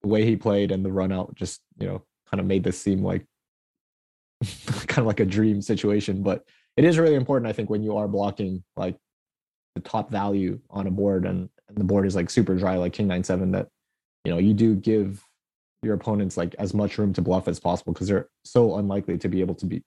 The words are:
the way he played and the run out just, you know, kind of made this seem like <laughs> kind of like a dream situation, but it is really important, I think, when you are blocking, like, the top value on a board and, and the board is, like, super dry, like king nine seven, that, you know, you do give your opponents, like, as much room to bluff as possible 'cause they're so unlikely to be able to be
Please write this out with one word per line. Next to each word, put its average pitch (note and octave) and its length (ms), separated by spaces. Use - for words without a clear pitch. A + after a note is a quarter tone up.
the G2+ 60
way G#2+ 160
he A2+ 100
played G2+ 380
and F#2+ 120
the F#2+ 60
run F#2+ 220
out F#2 240
just, - 240
you G2+ 80
know, F#2+ 180
kind G2 120
of F#2+ 60
made F#2+ 180
this F#2 160
seem G2 240
like F#2 220
<laughs> - 20
kind - 120
of A#2+ 80
like G#2+ 140
a A2 40
dream G2+ 380
situation, G#2 600
but F#2+ 220
it C#3 80
is E3 140
really D#3+ 160
important, B2 340
I A2 40
think, G#2 180
when G#2+ 120
you G#2+ 140
are G#2 120
blocking, G2 560
like, F#2 200
the F2 60
top - 300
value G2+ 580
on G2 180
a F#2+ 40
board G2 360
and, F#2 220
and G#2 80
the G2+ 80
board G2 220
is, F#2+ 100
like, F2 120
super F#2+ 280
dry, F#2 200
like F2+ 160
king G#2 140
nine F2+ 160
seven, F#2 300
that, F#2+ 160
you F2+ 80
know, E2+ 60
you G2+ 160
do A2 200
give G2+ 480
your G#2+ 120
opponents, G2+ 420
like, F2 220
as G2+ 160
much G#2 240
room G#2 140
to F2+ 100
bluff F2+ 260
as F2 100
possible - 340
'cause F#2 160
they're F#2+ 200
so A#2 320
unlikely G2 420
to F2 100
be F2+ 120
able F2+ 140
to F#2 120
be - 200